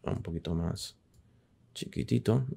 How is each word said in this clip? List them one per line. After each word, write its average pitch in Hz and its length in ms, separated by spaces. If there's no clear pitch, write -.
un - 200
poquito 82 320
más 82 420
chiquitito. - 720